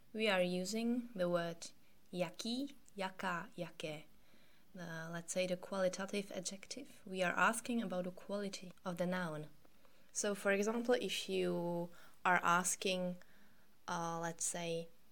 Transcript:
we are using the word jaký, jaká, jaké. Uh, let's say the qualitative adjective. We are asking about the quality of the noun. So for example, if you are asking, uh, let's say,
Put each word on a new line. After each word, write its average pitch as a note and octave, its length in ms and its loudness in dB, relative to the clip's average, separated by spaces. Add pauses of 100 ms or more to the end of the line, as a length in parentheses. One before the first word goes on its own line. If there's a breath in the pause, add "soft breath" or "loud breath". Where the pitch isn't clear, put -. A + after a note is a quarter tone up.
(120)
we A3 160 2
are F#3 140 6
using A3 760 2
the F3+ 100 4
word E3+ 460 0 (400 soft breath)
jaký, A3+ 600 -2 (220)
jaká, F#3 600 -2
jaké. D#3 460 -6 (760 soft breath)
Uh, E3 360 -6
let's E3+ 200 -4
say F#3 140 2
the F3+ 100 0
qualitative F#3+ 800 0
adjective. G3 500 -6 (200)
We F#3 160 -2
are F3 120 4
asking A#3 480 4
about F3+ 220 -2
the F3+ 60 -4
quality G3 600 -6 (120)
of F3+ 140 -2
the F3 80 2
noun. E3 400 -2 (640 soft breath)
So G#3 220 0
for G3+ 180 4
example, A3+ 480 4
if - 260 -2
you F3 600 2 (380 loud breath)
are F3+ 160 8
asking, F3+ 720 4 (720 loud breath)
uh, E3+ 320 0
let's E3+ 240 -2
say, E3+ 440 -2 (240)